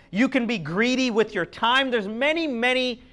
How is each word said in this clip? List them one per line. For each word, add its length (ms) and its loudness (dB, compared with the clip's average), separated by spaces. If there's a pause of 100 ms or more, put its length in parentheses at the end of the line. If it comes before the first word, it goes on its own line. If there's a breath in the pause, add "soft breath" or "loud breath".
(120)
You 180 2
can 160 0
be 140 -2
greedy 500 0
with 240 0
your 140 -2
time. 420 0
There's 180 -2
many, 380 -2
many 560 -2 (120)